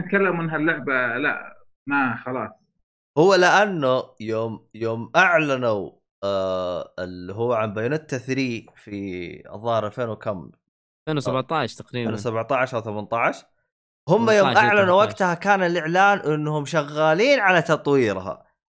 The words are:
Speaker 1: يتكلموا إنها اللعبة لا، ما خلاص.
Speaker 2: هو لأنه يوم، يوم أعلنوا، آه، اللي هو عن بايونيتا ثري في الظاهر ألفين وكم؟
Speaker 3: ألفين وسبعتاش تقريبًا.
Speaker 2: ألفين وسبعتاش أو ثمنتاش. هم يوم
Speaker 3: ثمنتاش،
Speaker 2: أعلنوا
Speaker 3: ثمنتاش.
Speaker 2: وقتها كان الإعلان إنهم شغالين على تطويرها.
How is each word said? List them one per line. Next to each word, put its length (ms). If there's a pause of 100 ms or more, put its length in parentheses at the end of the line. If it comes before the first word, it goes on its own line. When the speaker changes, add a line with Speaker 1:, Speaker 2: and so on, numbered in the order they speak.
Speaker 1:
يتكلموا 380
إنها 140
اللعبة 600
لا، 400 (320)
ما 360
خلاص. 260 (680)
Speaker 2:
هو 180
لأنه 680 (160)
يوم، 540
يوم 420
أعلنوا، 760 (320)
آه، 760
اللي 340
هو 200
عن 200
بايونيتا 440
ثري 480 (100)
في 800
الظاهر 340
ألفين 220
وكم؟ 360
Speaker 3:
ألفين 720
وسبعتاش 580
تقريبًا. 340
Speaker 2:
ألفين 40
وسبعتاش 640
أو 60
ثمنتاش. 640 (680)
هم 200
يوم 160
Speaker 3:
ثمنتاش، 180
Speaker 2:
أعلنوا 120
Speaker 3:
ثمنتاش. 320
Speaker 2:
وقتها 260
كان 300
الإعلان 560 (140)
إنهم 320
شغالين 760
على 220
تطويرها. 840 (340)